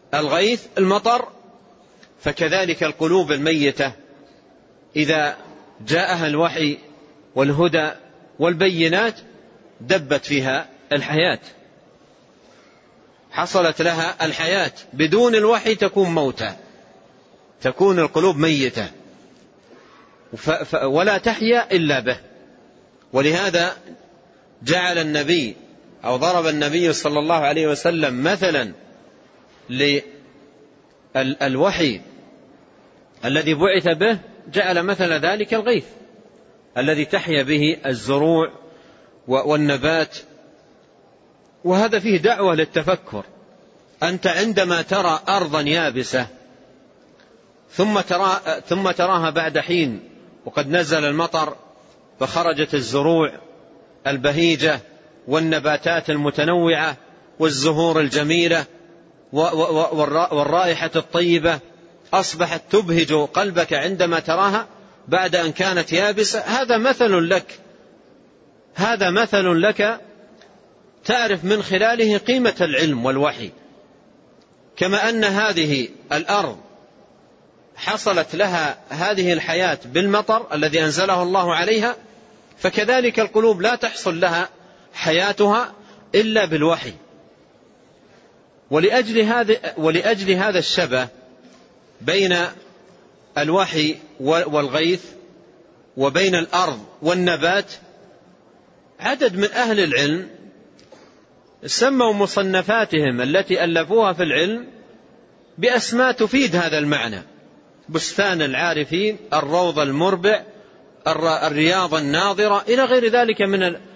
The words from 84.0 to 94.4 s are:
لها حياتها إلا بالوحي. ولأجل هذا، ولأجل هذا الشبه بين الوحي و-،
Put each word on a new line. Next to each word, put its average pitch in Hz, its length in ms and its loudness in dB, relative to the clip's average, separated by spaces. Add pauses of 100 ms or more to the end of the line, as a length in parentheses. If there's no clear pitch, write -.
لها 175 280 0 (460)
حياتها 202 800 0 (420)
إلا 220 300 4
بالوحي. 156 480 0 (1800)
ولأجل 214 500 2
هذا، 226 360 2 (200)
ولأجل 190 540 0
هذا 190 280 2
الشبه 127 500 -2 (920)
بين 180 360 0 (1040)
الوحي 156 580 0 (240)
و-، 156 360 0